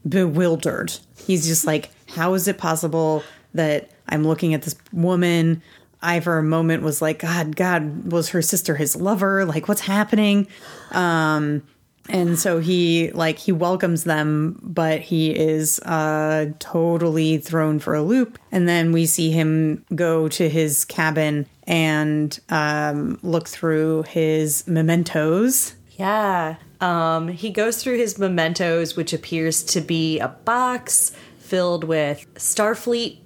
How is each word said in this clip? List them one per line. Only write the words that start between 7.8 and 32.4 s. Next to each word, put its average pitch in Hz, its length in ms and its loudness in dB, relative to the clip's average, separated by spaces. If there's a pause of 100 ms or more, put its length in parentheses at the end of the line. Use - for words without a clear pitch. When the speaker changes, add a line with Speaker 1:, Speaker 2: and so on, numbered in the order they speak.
Speaker 1:
was 165 180 0
her 175 120 0
sister 165 340 -2
his 147 200 -2
lover? 196 480 0
Like, 156 240 -2
what's 208 120 0
happening?" 202 680 2 (460)
Um, 156 680 2 (460)
and 175 300 2
so 170 220 0
he, 165 500 2
like, 160 280 0
he - 120 -2
welcomes 175 540 0
them, 151 580 0
but 160 380 0
he 160 360 0
is, 156 440 0
uh, 156 800 0
totally 165 800 0
thrown 156 420 0
for 165 160 -2
a 151 60 0
loop. 233 360 0 (140)
And 175 160 2
then 165 240 2
we 165 140 4
see 160 260 0
him 160 600 2
go 160 360 2
to 160 200 0
his 151 360 0
cabin 156 640 0 (200)
and, 151 720 0 (100)
um, 151 760 -2
look 165 240 -2
through 160 560 0
his 156 640 0
mementos. 165 1080 0 (220)
Speaker 2:
Yeah. 190 600 -2 (240)
Um, 165 460 0
he 180 240 -6
goes 226 320 -2
through 247 140 0
his 220 240 -2
mementos, 165 720 0
which 160 180 -4
appears 160 520 -2
to - 160 0
be 160 400 -2
a 127 80 -2
box 247 840 -2 (300)
filled 175 420 0
with 151 420 -2 (120)
Starfleet 233 880 -2